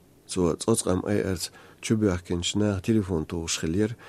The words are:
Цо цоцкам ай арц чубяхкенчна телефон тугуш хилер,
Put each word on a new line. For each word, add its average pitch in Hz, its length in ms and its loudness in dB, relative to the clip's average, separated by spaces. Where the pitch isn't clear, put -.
Цо 87 300 2
цоцкам 95 500 0
ай 104 160 2
арц 92 280 -4
чубяхкенчна 98 1000 0
телефон 92 460 0
тугуш 82 340 -4
хилер, 104 360 0